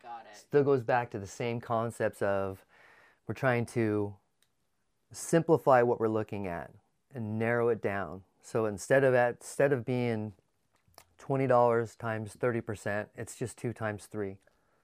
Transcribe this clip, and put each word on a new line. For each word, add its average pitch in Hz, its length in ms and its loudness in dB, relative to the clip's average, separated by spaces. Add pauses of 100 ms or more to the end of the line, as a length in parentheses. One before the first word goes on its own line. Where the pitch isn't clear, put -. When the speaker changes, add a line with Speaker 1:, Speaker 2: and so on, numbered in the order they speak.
Speaker 1:
got 117 300 -16
it. 104 60 -20
Speaker 2:
Still - 260 2
goes 135 200 2
back 120 280 0
to 107 80 -8
the 98 80 -10
same 120 320 -6
concepts 113 640 -2
of 98 440 -2 (640)
we're 113 60 -6
trying 120 340 0
to 104 480 0 (960)
simplify 151 680 4
what 120 180 2
we're 113 100 2
looking 110 380 -4
at 85 240 -8 (420)
and 110 260 -6
narrow 117 300 2
it 110 120 0
down. 95 420 -6 (180)
So 113 240 -2
instead 110 380 2
of 131 100 6
at, 123 280 4
instead 143 320 0
of 120 120 -2
being 117 480 -2 (840)
twenty 135 300 -2
dollars 120 480 4
times 110 380 -6
thirty 117 280 -2
percent, 104 540 -6
it's 117 200 -12
just - 220 -8
two 117 160 -6
times 107 320 -6
three. 101 320 -8 (460)